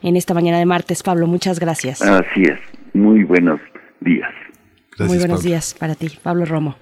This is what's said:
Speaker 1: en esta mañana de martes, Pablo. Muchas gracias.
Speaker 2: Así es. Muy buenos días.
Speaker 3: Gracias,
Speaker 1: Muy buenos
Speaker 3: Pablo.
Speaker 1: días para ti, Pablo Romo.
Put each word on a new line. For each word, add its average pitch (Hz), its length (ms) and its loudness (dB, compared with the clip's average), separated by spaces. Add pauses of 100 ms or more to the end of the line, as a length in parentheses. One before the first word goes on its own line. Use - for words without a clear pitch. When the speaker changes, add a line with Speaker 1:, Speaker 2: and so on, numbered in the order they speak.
Speaker 1:
en 175 140 2
esta 180 180 -2
mañana 170 240 2
de 175 80 2
martes, 175 360 -2
Pablo. 175 240 0
Muchas 175 320 -2
gracias. 160 440 -4
Speaker 2:
Así 98 400 2
es. 78 160 2 (340)
Muy 104 320 4
buenos 87 360 2 (400)
días. - 280 0 (640)
Speaker 3:
Gracias, - 180 -4
Speaker 1:
Muy 180 100 2
buenos 175 200 0
Speaker 3:
Pablo. 180 100 -2
Speaker 1:
días 170 300 -4
para 156 160 -4
ti, 160 160 -8 (120)
Pablo 175 220 -2
Romo. 156 380 -4